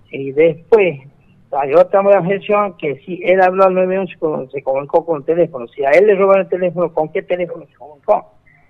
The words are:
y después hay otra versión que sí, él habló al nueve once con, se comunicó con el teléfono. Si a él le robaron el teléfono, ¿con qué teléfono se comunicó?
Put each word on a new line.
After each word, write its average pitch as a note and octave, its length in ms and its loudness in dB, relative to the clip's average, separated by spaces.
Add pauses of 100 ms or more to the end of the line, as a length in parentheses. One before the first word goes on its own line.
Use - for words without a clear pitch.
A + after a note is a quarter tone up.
(120)
y C3+ 200 -10
después E3 680 2 (520)
hay C#3 220 -4
otra F#3 280 4 (200)
versión G3 560 -2
que C#3+ 180 -8 (100)
sí, F3+ 180 -12
él F#3 180 2
habló F#3 240 2
al F#3 80 2
nueve F#3 260 -2
once F#3 180 -8
con, D3+ 340 -6
se C#3 120 -10
comunicó C#3+ 420 -2
con E3 120 -4
el B2+ 80 -12
teléfono. D#3+ 420 -2
Si - 160 -10
a C#3 80 2
él F#3 160 6
le G3+ 80 4
robaron G3 280 2
el F3+ 60 -10
teléfono, F3 440 -4
¿con D#3 180 -4
qué F#3+ 120 -6
teléfono E3+ 420 -8
se - 100 -20
comunicó? D3+ 560 -6 (380)